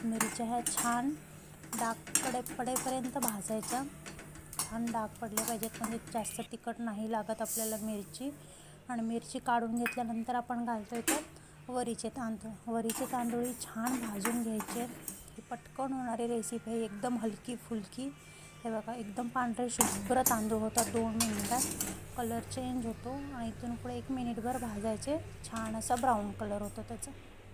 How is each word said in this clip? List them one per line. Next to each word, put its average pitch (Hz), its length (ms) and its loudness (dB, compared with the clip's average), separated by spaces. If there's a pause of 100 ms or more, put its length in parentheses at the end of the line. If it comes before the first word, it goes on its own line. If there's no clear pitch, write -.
मिरच्या 226 420 2
ह्या 240 200 2
छान 240 440 4 (680)
डाग 226 200 2 (300)
कडे-, 247 280 0
पडेपर्यंत 254 640 0
भाजायच्या. 220 680 2 (760)
छान 233 320 0
डाग 220 160 2
पडले 220 360 -2
पाहिजेत, 226 260 0 (100)
म्हणजे 226 180 0 (160)
जास्त 226 280 -2 (100)
तिखट 233 280 -4
नाही 220 320 -2
लागत 220 300 0
आपल्याला 220 360 0
मिरची. 214 520 -2 (600)
आणि 240 120 0
मिरची 233 380 0
काढून 233 360 4
घेतल्यानंतर 233 600 2
आपण 240 300 0
घालतोय 233 360 -2
त्यात - 680 -2
वरीचे 240 400 0
तांदूळ. 220 640 -4
वरीचे 226 380 2
तांदूळही 240 500 2
छान 233 460 0
भाजून 220 360 2
घ्यायचे. 220 380 0 (280)
ही - 320 -10
पटकन 262 520 -4
होणारी 233 340 0
रेसिपी 226 440 -2
आहे, 226 120 2
एकदम 214 340 0
हलकी 220 380 -2
फुलकी. 226 540 -4 (540)
हे 233 80 0
बघा, 220 220 0
एकदम 233 340 -2
पांढरे 240 420 2
शुभ्र - 520 4
तांदूळ 220 380 4
होतात 220 260 4
दोन 226 300 2
मिनिटात. 226 460 4 (560)
कलर 233 220 2
चेंज 254 460 -2
होतो 226 240 -2
आणि 277 380 -4
इथून 240 280 -2
पुढे 247 200 -4
एक 240 160 -2
मिनिटभर 240 460 0
भाजायचे. 220 600 0 (280)
छान 220 300 -2
असा 226 200 2
ब्राऊन 226 360 6
कलर 202 300 -2
होतो 208 200 -4
त्याचा. 233 300 -6 (420)